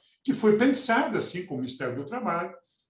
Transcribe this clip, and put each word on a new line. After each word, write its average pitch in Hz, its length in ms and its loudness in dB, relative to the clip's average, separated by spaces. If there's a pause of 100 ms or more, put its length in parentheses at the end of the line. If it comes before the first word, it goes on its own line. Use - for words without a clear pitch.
(240)
que 269 80 0
foi 214 280 4
pensada, 262 580 2
assim, - 300 -6
como 139 100 -8
o 127 60 -6
Ministério 123 320 -6
do 139 100 -8
Trabalho, 185 480 -6 (360)